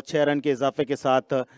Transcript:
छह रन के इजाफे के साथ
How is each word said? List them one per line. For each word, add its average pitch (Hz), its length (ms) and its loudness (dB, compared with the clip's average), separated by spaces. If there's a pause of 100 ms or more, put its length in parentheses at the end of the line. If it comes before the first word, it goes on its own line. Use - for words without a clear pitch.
छह 151 160 0
रन 147 160 2
के 143 120 0
इजाफे 135 340 -2
के 135 100 -4
साथ 131 480 0 (140)